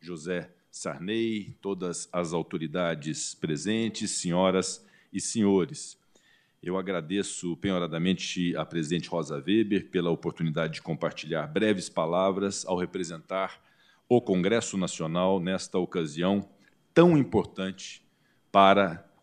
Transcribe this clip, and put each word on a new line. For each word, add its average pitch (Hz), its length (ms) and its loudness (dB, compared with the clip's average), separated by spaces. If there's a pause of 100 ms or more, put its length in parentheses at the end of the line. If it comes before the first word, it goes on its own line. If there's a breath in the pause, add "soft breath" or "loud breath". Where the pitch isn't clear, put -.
José 85 520 -8 (160)
Sarney, 104 960 -6
todas 90 500 -6
as 87 200 -2
autoridades 80 1040 -4
presentes, 104 760 -2
senhoras 90 760 2 (280 soft breath)
e 92 80 -4
senhores. 98 760 2 (680 soft breath)
Eu 90 160 -4
agradeço 90 800 -4
penhoradamente 87 960 0
à 78 100 -4
presidente 82 420 -2
Rosa 78 280 -2
Weber 98 520 0
pela 87 220 0
oportunidade 80 640 -2
de - 80 -14
compartilhar 80 640 -4
breves 98 420 0
palavras 95 800 0
ao - 100 -2
representar 90 840 -6 (460 soft breath)
o 123 120 6
Congresso 101 560 0
Nacional 90 600 0
nesta 92 400 -4
ocasião 90 720 0 (440 soft breath)
tão 170 240 8
importante 95 840 -2 (480)
para 98 580 6 (140)